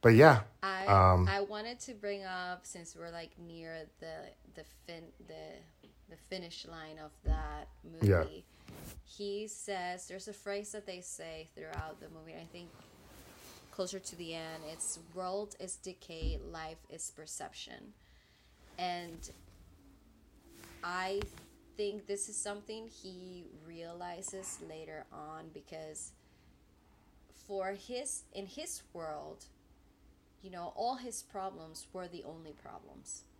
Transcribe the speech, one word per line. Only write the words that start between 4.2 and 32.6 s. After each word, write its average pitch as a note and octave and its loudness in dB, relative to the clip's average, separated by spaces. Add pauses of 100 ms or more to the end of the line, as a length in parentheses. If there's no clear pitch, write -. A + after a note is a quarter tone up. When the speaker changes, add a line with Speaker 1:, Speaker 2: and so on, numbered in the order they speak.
Speaker 2:
the D#3 -14 (220)
fin-, E3 -14 (140)
the, D#3+ -12 (680)
the E3 -16 (120)
finish F3 -8
line D#3+ -12
of D3+ -12 (140)
that D3+ 2 (340)
Speaker 1:
Yeah. F#2+ 10
Speaker 2:
movie, D2 -10 (600)
he G3+ -4
says, F#3 -6
there's F#3 -10
a G#3 -10
phrase G3+ -6
that G#3 -8
they F3+ -8
say E3 -10
throughout D#3 -8
the D#3 -14
movie, D#3+ -16
I E3 -12
think F3 -14 (1000)
closer F#3+ -2
to - -12
the E3 -6
end, D#3+ -8
it's, - -6 (160)
"World F#3+ -2
is F3+ -6
decay, D#3+ -4 (140)
life D#3+ -8 (140)
is D#3+ -8
perception." - -10 (840)
And F3 -6 (1500)
I F#3 0 (560)
think G#3 -2
this G3+ -4
is G#3 -8
something G#3+ -6
he F3+ -12 (220)
realizes F3 -10 (100)
later D#3 -10
on D#3 -12
because D#3 -12 (1300)
for G3 -2
his, B3 -6 (100)
in G3 -8
his - -10 (100)
world, D#3 -8 (1000)
you F#3+ -14
know, F3 -6
all B3 2
his B3 -8
problems E3+ -8
were F3+ -6
the E3+ -10
only D#3+ -12
problems. - -14 (160)